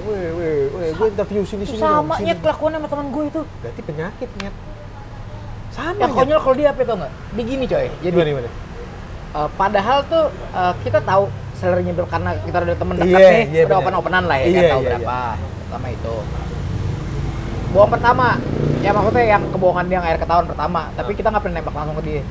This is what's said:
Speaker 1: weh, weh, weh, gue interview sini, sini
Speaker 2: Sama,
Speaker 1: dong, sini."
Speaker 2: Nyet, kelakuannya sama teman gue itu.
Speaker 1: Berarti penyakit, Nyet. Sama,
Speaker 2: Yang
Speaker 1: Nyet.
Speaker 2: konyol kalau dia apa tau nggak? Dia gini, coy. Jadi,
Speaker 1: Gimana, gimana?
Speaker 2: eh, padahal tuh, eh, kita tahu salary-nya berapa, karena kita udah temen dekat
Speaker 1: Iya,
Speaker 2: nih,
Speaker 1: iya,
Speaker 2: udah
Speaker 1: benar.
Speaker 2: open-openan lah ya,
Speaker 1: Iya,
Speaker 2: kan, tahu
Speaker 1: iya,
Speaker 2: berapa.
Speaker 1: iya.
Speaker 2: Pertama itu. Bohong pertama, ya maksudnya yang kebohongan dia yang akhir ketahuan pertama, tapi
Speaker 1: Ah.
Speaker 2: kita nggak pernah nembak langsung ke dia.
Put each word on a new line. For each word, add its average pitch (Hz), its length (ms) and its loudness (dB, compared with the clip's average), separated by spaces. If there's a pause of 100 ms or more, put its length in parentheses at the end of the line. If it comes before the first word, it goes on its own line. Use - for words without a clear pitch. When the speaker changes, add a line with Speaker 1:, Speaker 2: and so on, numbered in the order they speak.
Speaker 1:
weh, 196 280 -4
weh, 165 260 -2 (120)
weh, 175 220 -4
gue 208 180 0
interview 202 340 -2
sini, 202 200 -6
sini 233 120 -6
Speaker 2:
Sama, 311 140 0 (160)
Speaker 1:
dong, - 0 - (100)
sini." 196 120 -4
Speaker 2:
Nyet, 339 120 0
kelakuannya 311 400 0
sama 294 80 -8
teman 285 220 -4
gue 302 180 -4
itu. 311 140 -4 (180)
Speaker 1:
Berarti - 240 -10
penyakit, 165 520 -8
Nyet. 196 200 -10 (1120)
Sama, 285 260 -8
Speaker 2:
Yang 403 80 -2
Speaker 1:
Nyet. 262 160 2
Speaker 2:
konyol 294 200 4
kalau 262 160 2
dia 294 140 4
apa 277 140 -2
tau 220 140 -2
nggak? 147 160 -6 (180)
Dia 226 140 -4
gini, 262 200 -4
coy. 151 220 0 (120)
Jadi, 175 120 -2
Speaker 1:
Gimana, 170 200 4
gimana? 123 180 -4 (800)
Speaker 2:
eh, 151 240 -2
padahal 202 480 2
tuh, 320 280 2
eh, 180 500 -2
kita - 200 2
tahu 196 220 4 (320)
salary-nya 180 380 0
berapa, 165 160 -2
karena 170 300 -2
kita 165 200 -2
udah 170 180 0
temen 180 180 -2
dekat 170 160 4
Speaker 1:
Iya, 185 200 12
Speaker 2:
nih, 170 160 6
Speaker 1:
iya, 160 160 4
Speaker 2:
udah 156 40 6
Speaker 1:
benar. 190 160 4
Speaker 2:
open-openan 180 420 2
lah 147 120 2
ya, 131 80 2
Speaker 1:
Iya, 175 100 4
Speaker 2:
kan, 175 140 6
tahu 131 100 4
Speaker 1:
iya, 131 120 0
Speaker 2:
berapa. 123 260 -2 (140)
Speaker 1:
iya. 107 160 -4 (120)
Speaker 2:
Pertama 120 300 -8
itu. 113 260 -6 (1500)
Bohong 202 220 6
pertama, 247 360 4 (520)
ya 196 100 0
maksudnya 214 380 4
yang 196 180 4
kebohongan 180 400 2
dia 185 100 -2
yang 180 120 0
akhir 165 120 0
ketahuan 165 280 2
pertama, 160 340 -2 (140)
tapi 156 180 -4
Speaker 1:
Ah. - 20 -8
Speaker 2:
kita 196 140 0
nggak 214 140 0
pernah 175 160 -4
nembak 151 160 -6
langsung 151 200 -4
ke 156 80 -4
dia. 151 280 -4